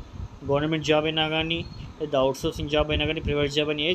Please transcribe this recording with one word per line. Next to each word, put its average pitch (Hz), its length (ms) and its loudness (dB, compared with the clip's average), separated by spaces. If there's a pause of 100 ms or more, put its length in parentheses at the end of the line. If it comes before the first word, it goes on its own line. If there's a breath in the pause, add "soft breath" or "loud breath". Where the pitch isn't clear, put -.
(500)
గవర్నమెంట్ 147 400 0
జాబ్ 151 200 4
అయినా 160 140 2 (120)
కానీ, 165 240 0 (400 loud breath)
లేదా 147 240 0
అవుట్‌సోర్సింగ్ 147 500 0
జాబ్ 151 200 2
అయినా 147 160 0
కానీ, 156 180 -4
ప్రైవేట్ 147 300 0
జాబ్ 151 140 2
అయినా, 147 180 -2
ఏ 185 40 2